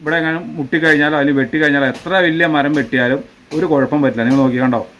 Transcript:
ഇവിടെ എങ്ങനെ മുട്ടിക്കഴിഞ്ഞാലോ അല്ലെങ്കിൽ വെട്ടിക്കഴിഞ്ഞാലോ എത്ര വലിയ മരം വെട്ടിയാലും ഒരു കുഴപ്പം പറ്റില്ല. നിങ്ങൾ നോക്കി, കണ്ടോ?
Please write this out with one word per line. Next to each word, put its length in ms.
ഇവിടെ 180
എങ്ങനെ 200
മുട്ടിക്കഴിഞ്ഞാലോ 600
അല്ലെങ്കിൽ 220
വെട്ടിക്കഴിഞ്ഞാലോ 520
എത്ര 180
വലിയ 180
മരം 240
വെട്ടിയാലും 400
ഒരു 140
കുഴപ്പം 320
പറ്റില്ല. 240
നിങ്ങൾ 160
നോക്കി, 200
കണ്ടോ? 180